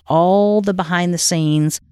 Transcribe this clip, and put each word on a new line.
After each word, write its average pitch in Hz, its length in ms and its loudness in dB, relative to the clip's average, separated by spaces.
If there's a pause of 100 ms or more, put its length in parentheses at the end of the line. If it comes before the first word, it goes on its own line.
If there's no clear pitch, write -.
all 202 540 2
the 196 120 -2
behind 175 400 -2
the 170 40 -4
scenes, 156 640 0 (100)